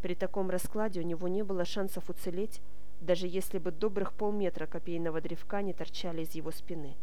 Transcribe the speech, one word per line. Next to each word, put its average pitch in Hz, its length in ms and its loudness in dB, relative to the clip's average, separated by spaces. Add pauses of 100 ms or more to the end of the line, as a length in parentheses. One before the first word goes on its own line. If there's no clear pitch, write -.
При 175 140 0
таком 185 340 0
раскладе 185 500 0
у 165 40 0
него 175 240 0
не 196 160 2
было 190 200 0
шансов 190 460 0
уцелеть, 196 500 0 (400)
даже 175 280 2
если 190 300 0
бы 175 120 0
добрых 196 420 0
полметра 208 540 0
копейного 165 540 0
древка 170 420 0
не 196 100 0
торчали 165 500 0
из 160 120 0
его 160 160 0
спины. 160 520 0